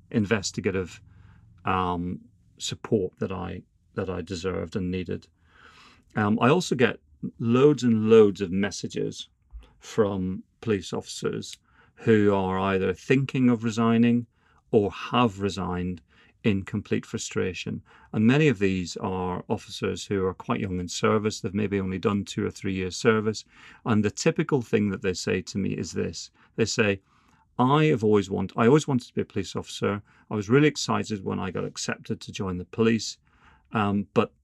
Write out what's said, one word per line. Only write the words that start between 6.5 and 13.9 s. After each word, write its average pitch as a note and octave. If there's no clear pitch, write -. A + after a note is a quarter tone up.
also F3
get A#2
loads B2+
and A2
loads G#2
of F2+
messages -
from G2
police G#2
officers -
who G#2
are F#2+
either F#2+
thinking C3+
of A2+
resigning A#2